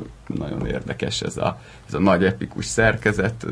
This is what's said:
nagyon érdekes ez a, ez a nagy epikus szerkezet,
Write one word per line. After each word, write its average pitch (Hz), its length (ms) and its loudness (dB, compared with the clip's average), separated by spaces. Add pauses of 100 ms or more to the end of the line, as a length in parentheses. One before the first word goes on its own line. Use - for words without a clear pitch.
(260)
nagyon - 400 -4
érdekes - 560 -4
ez - 140 -4
a, - 240 -2 (260)
ez - 80 -6
a - 60 0
nagy 92 240 6
epikus - 400 -2
szerkezet, 110 880 2